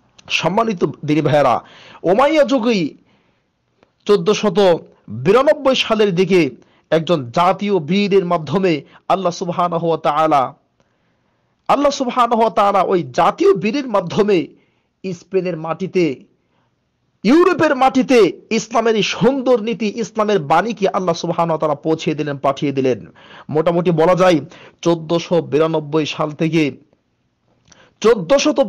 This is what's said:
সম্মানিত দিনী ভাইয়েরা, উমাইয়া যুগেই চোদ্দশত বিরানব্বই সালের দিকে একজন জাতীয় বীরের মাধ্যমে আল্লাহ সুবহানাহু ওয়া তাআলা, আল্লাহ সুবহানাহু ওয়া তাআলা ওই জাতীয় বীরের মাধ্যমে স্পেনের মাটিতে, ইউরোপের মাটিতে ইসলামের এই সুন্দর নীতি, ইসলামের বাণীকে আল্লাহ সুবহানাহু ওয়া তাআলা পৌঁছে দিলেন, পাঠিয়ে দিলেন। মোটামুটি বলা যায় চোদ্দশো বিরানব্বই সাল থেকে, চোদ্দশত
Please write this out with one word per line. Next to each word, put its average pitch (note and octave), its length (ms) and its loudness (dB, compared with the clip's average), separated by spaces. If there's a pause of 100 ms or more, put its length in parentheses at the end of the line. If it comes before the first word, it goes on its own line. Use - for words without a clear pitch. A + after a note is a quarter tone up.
(280)
সম্মানিত G#3 540 -2 (260)
দিনী D3+ 140 0
ভাইয়েরা, C#3+ 340 4 (480)
উমাইয়া C#4 400 4
যুগেই A3+ 380 0 (1300)
চোদ্দশত G3+ 520 0 (640)
বিরানব্বই C4+ 500 2
সালের G#3+ 400 0
দিকে F3+ 260 2 (500)
একজন D#3+ 280 0 (180)
জাতীয় F#3+ 420 0
বীরের F#3+ 460 0
মাধ্যমে F3 460 -2 (420)
আল্লাহ F3+ 280 -2
সুবহানাহু F3 460 -4
ওয়া D#3+ 200 0
তাআলা, D3+ 340 2 (1300)
আল্লাহ C#4 220 2
সুবহানাহু A#3+ 500 0
ওয়া A3+ 180 2
তাআলা G3+ 220 2 (100)
ওই F#3 80 2 (200)
জাতীয় G#3 320 2 (120)
বীরের C4 320 -4
মাধ্যমে F#3+ 420 0 (640)
স্পেনের F3+ 540 -6
মাটিতে, E3+ 480 -4 (1160)
ইউরোপের D#4 520 2
মাটিতে C4 440 2 (380)
ইসলামের A3+ 380 -2
এই G3+ 100 -2 (100)
সুন্দর B3+ 420 0 (100)
নীতি, A#3 200 -4 (160)
ইসলামের G#3 360 -2 (120)
বাণীকে F#3+ 340 0 (120)
আল্লাহ F3 260 -2
সুবহানাহু E3 300 -2
ওয়া D3+ 80 -4
তাআলা D3+ 240 -4
পৌঁছে D#3+ 340 -2
দিলেন, D3 260 -6
পাঠিয়ে C#3 320 -2
দিলেন। B2+ 220 0 (500)
মোটামুটি E3+ 420 0 (100)
বলা F3+ 200 4
যায় F3+ 160 4 (480)
চোদ্দশো E3+ 500 -2 (160)
বিরানব্বই D#3 540 -2
সাল D#3 240 -6 (120)
থেকে, D#3+ 220 0 (1400)
চোদ্দশত A#3+ 680 2